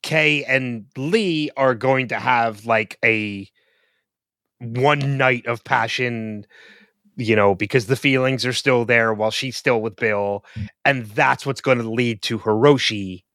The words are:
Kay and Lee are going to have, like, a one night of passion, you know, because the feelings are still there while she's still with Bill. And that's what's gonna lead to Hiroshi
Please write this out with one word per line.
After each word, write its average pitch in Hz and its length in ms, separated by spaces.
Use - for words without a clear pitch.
Kay 151 420
and 127 420
Lee 160 600
are 131 180
going 131 340
to 113 100
have, 113 460
like, 113 400
a 107 440
one 139 580
night 131 300
of 117 180
passion, 113 840
you 110 180
know, 101 200
because 104 320
the 127 100
feelings 131 480
are 127 80
still 123 320
there 113 300
while 107 160
she's 127 260
still 120 240
with 110 160
Bill. 101 480
And 131 220
that's 131 400
what's 131 160
gonna 123 280
lead 117 320
to 113 160
Hiroshi 107 840